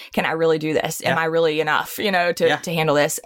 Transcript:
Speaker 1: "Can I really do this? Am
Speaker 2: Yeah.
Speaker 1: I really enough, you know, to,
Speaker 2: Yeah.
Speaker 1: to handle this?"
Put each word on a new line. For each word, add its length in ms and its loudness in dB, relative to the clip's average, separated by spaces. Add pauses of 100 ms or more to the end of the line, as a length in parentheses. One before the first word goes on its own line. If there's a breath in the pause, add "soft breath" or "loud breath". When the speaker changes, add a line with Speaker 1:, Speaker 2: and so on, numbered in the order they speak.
(120)
Speaker 1:
"Can 140 0
I 60 0
really 260 2
do 160 -2
this? 280 -2
Am 140 0
Speaker 2:
Yeah. 60 0
Speaker 1:
I 40 0
really 340 2
enough, 380 -2
you 140 -2
know, 200 2
to, 140 0
Speaker 2:
Yeah. 120 2
Speaker 1:
to 160 -6
handle 200 2
this?" 320 2